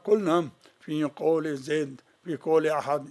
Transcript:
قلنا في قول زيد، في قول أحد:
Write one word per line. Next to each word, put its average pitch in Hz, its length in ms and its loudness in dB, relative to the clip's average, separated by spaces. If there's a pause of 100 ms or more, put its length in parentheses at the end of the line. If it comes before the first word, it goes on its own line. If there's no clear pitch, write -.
قلنا 175 440 2 (320)
في 151 240 -4
قول 156 520 0
زيد، 135 440 -4 (240)
في 165 120 -6
قول 151 300 2
أحد: 143 440 -2